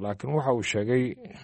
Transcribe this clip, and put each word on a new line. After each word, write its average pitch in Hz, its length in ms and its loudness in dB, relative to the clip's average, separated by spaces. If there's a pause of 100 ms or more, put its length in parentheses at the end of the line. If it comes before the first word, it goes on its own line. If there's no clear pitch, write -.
laakiin 104 320 -2
waxa 139 180 2
uu 117 100 2
sheegay 117 520 2 (300)